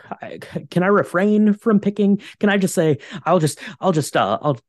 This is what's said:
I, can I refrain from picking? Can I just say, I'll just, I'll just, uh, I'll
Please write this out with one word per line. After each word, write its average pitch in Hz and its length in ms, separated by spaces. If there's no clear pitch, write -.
I, - 160
can 175 140
I 185 40
refrain 208 680
from 208 240
picking? 202 420
Can 208 120
I 208 60
just 185 180
say, 160 240
I'll 175 140
just, 151 180
I'll 185 120
just, 151 220
uh, 113 280
I'll 147 260